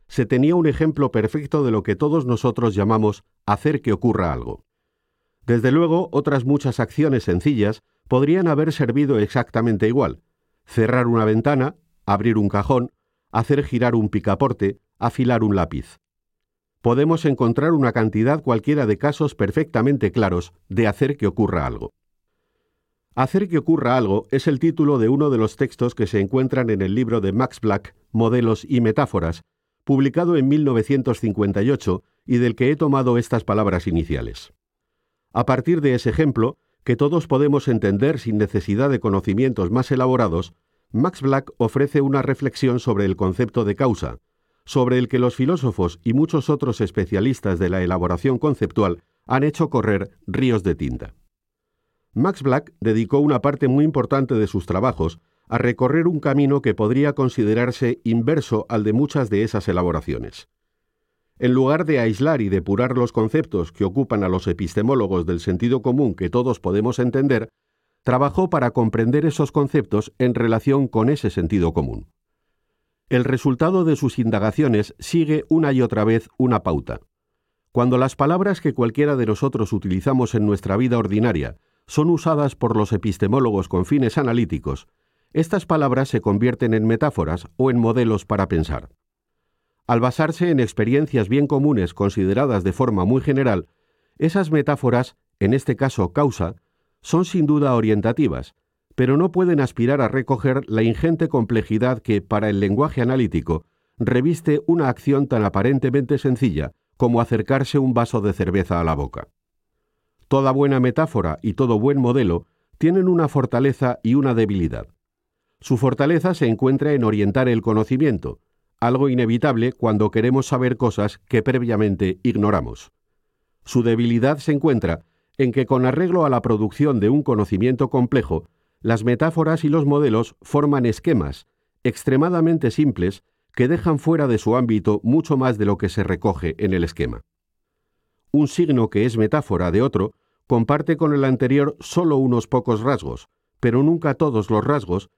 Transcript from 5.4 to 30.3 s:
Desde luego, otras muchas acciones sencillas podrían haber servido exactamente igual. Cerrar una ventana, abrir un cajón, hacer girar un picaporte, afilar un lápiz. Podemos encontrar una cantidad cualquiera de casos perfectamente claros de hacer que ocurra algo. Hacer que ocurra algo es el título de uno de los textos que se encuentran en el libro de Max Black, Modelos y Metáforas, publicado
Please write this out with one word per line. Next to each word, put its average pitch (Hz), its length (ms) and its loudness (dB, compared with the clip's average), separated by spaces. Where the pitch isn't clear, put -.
Desde 120 260 2
luego, 170 400 2
otras 139 340 -2
muchas 139 340 0
acciones 139 440 0
sencillas 104 600 0
podrían 151 400 2
haber 156 260 0
servido 131 460 0
exactamente 113 680 0
igual. 117 360 -2
Cerrar 120 400 0
una 117 180 2
ventana, 127 520 0
abrir 107 320 2
un 101 100 0
cajón, 120 420 -2
hacer 139 320 0
girar 120 300 -2
un 107 160 0
picaporte, 101 720 -2
afilar 120 460 0
un 104 120 2
lápiz. 80 440 -4
Podemos 151 440 2
encontrar 135 480 0
una 135 180 2
cantidad 113 500 0
cualquiera 131 460 0
de 104 100 2
casos 147 380 -2
perfectamente 120 760 0
claros 90 420 -2
de 110 180 0
hacer 135 300 -2
que 104 100 0
ocurra 92 400 0
algo. 53 240 -10
Hacer 185 360 0
que 165 80 0
ocurra 139 400 2
algo 107 340 0
es 135 160 -2
el 147 100 2
título 156 400 2
de 113 120 2
uno 143 200 2
de 131 80 2
los 110 200 0
textos 123 380 -2
que 107 120 -2
se 104 140 0
encuentran 127 480 0
en 101 120 0
el 95 140 -2
libro 117 240 0
de 95 140 0
Max - 260 -2
Black, 101 340 -2
Modelos 113 520 0
y 127 140 0
Metáforas, 107 600 0
publicado 147 540 0